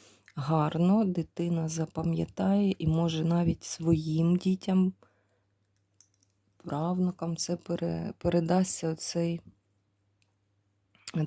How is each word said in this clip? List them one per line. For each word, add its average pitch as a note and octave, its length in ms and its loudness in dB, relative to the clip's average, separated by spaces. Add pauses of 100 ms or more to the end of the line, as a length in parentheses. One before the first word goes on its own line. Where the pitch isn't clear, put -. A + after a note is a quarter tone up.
(340)
гарно, D#3+ 680 2
дитина E3+ 640 -2
запам'ятає E3 1080 0
і D#3+ 80 -4
може D#3+ 380 0
навіть E3 400 0
своїм D#3+ 720 2
дітям, F#3 560 0 (1600)
правнукам E3+ 800 -4
це F3 200 -4
пере-, E3 640 -6
передасться F3 680 0
оцей, E3+ 520 -4 (1800)
е, D#3 100 0